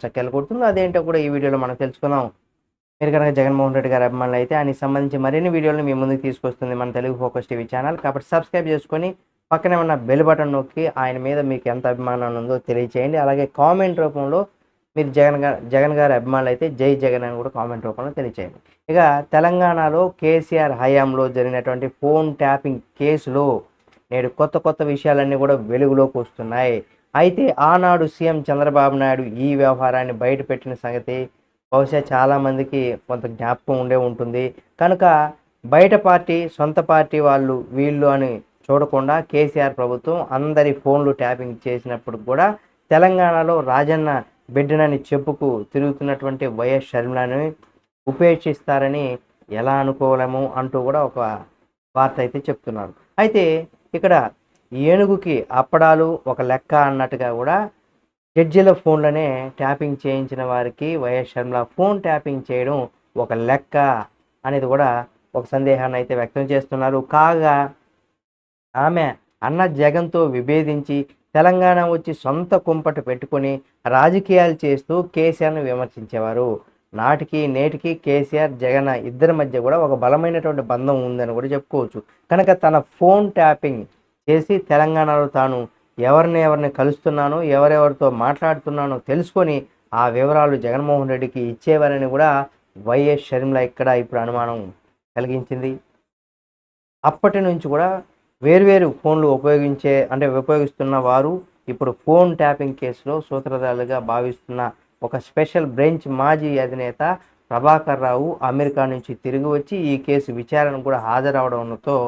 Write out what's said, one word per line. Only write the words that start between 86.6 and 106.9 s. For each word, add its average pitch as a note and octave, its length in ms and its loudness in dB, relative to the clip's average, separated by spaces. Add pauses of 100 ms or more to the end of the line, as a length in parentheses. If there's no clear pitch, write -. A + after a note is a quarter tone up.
కలుస్తున్నానో, D3 720 -2
ఎవరెవరితో D3 640 4
మాట్లాడుతున్నానో C#3+ 920 -2
తెలుసుకొని D#3+ 580 -2 (360)
ఆ A#2 140 2
వివరాలు C#3 480 2
జగన్మోహన్ C3+ 540 0
రెడ్డికి B2+ 320 -4
ఇచ్చేవారని C#3 680 0
కూడా C#3+ 220 2 (560)
వైఎస్ C#3+ 420 0
షర్మిల C3+ 280 -2
ఇక్కడ B2+ 300 -2
ఇప్పుడు B2 320 0
అనుమానం A#2 540 -6 (420)
కలిగించింది. B2+ 580 -6 (1300)
అప్పటి G3 380 0
నుంచి F3 260 -2
కూడా D#3 220 0 (520)
వేర్వేరు F#3 460 6 (160)
ఫోన్లు D#3 240 2
ఉపయోగించే, C#3+ 640 2 (180)
అంటే C3+ 160 -2
ఉపయోగిస్తున్న C3+ 720 0
వారు C3+ 440 0 (260)
ఇప్పుడు B2+ 240 -4 (140)
ఫోన్ F3 320 6
ట్యాపింగ్ C#3+ 440 0
కేసులో C#3 400 -6
సూత్రధారులుగా B2+ 800 -4
భావిస్తున్న B2 720 -6 (320)
ఒక B2 140 -6
స్పెషల్ D#3 480 -2
బ్రాంచ్ D3 420 0
మాజీ C#3+ 500 0
అధినేత B2+ 440 -6 (500)